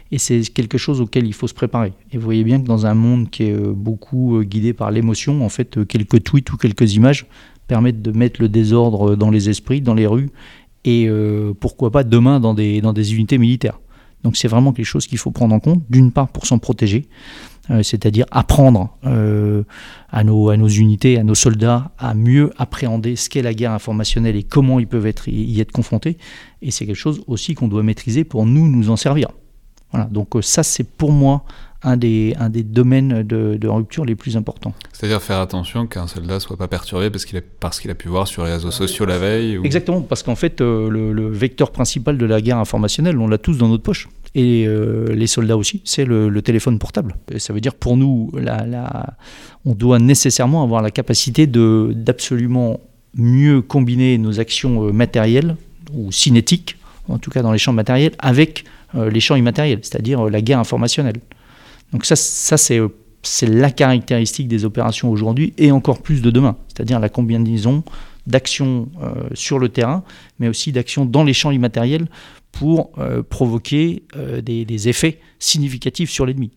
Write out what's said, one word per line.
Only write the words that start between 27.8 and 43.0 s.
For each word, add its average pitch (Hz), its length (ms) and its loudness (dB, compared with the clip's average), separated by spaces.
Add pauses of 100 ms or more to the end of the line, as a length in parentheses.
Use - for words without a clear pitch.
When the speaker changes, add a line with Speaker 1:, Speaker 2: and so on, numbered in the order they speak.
Speaker 1:
maîtriser 110 400 -2
pour 110 220 0
nous, 147 220 4
nous 120 220 2
en 113 60 2
servir. 139 320 0 (640)
Voilà. 110 140 -2
Donc, 104 280 -6
euh, 113 80 0
ça, - 220 0
c'est - 180 -2
pour 151 300 -2
moi 139 320 2 (380)
un 127 140 0
des, 113 440 0
un 117 80 0
des 113 160 -4
domaines 123 580 2
de, 107 340 -2
de 107 120 -4
rupture 110 360 -2
les 113 120 -2
plus 110 200 -6
importants. 107 380 -6 (180)
Speaker 2:
C'est-à-dire 104 300 -4
faire 98 160 -4
attention 95 480 -4
qu'un 87 220 -10
soldat 90 320 -6
soit 92 160 -10
pas 90 100 -6
perturbé 92 440 -4
parce 101 140 -8
qu'il 95 140 -10
a, 87 40 -8 (180)
parce - 180 -8
qu'il 104 140 -10
a - 20 -8
pu - 140 -12
voir 92 180 -2
sur 90 180 -8
les 82 80 -4
réseaux 85 160 -6
Speaker 1:
Euh, 82 40 -6
Speaker 2:
sociaux 95 340 -4
la 90 120 -2
veille 107 400 -2
ou 92 60 -4
Speaker 1:
Exactement, 175 360 -2
parce 131 240 -6
qu'en 123 100 -4
fait, - 260 -4
euh, 113 300 0
le, 110 220 -2
le 107 180 -2
vecteur 123 400 -2
principal 127 480 -2
de 120 80 0
la 110 140 2
guerre 120 180 0
informationnelle, 117 600 0